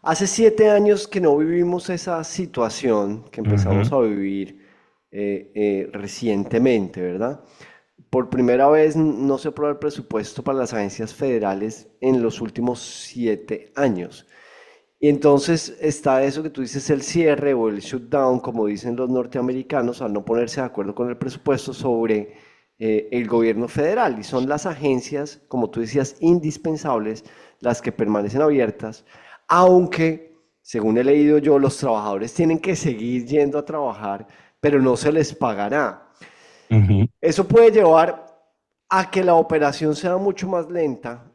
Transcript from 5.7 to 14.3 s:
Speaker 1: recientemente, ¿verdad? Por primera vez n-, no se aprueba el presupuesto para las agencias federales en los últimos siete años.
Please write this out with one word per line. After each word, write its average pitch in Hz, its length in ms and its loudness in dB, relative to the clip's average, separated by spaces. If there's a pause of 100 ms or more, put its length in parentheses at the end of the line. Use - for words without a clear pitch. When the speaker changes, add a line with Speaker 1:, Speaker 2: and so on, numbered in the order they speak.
Speaker 1:
recientemente, 104 1080 -2
¿verdad? 95 400 -6 (680)
Por 127 200 -2
primera 127 400 4
vez 156 260 4
n-, 156 200 2 (120)
no 135 100 0
se 151 120 -6
aprueba 147 240 -4
el 143 60 -10
presupuesto 123 640 -6
para 135 160 -2
las 123 140 -4
agencias 107 400 -6
federales 107 760 -4 (120)
en 131 220 2
los 113 180 -4
últimos 120 400 -6
siete - 920 -8
años. 101 520 -4 (720)